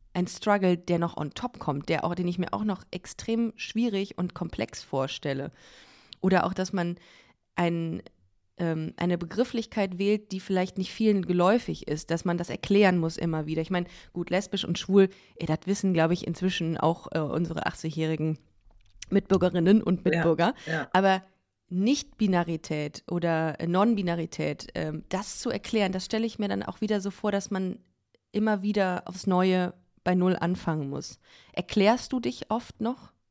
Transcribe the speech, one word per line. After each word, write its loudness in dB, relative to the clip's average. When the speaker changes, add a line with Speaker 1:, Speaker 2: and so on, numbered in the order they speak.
Speaker 1:
ein -2
Struggle, 4
der 0
noch -2
on -4
top -8
kommt, -2
der 2
auch, 0
den -2
ich -2
mir -2
auch -2
noch -2
extrem -4
schwierig -2
und -2
komplex -6
vorstelle. -4
Oder 4
auch, -2
dass -4
man -2
ein, -2
ähm, -4
eine 0
Begrifflichkeit -2
wählt, 0
die -4
vielleicht 0
nicht -4
vielen 2
geläufig 2
ist, -4
dass -2
man 0
das -4
erklären 4
muss -2
immer -2
wieder. -2
Ich -6
mein, -2
gut, -6
lesbisch -2
und -2
schwul, 6
ey, -6
das 0
wissen, 0
glaub 4
ich, -2
inzwischen -2
auch, 0
äh, -2
unsere -2
achtzigjährigen -2
Mitbürgerinnen 4
und 0
Speaker 2:
Ja, -
Speaker 1:
Mitbürger. 2
Speaker 2:
ja. -4
Speaker 1:
Aber 4
Nicht-Binarität -2
oder 0
Non-Binarität, 0
ähm, -6
das -4
zu -4
erklären, 0
das -4
stelle -2
ich -6
mir -2
dann -2
auch -8
wieder 0
so -4
vor, -4
dass -2
man -4
immer 0
wieder 0
aufs -6
Neue 4
bei 2
Null 4
anfangen -2
muss. -10
Erklärst 2
du 0
dich -6
oft -6
noch? -6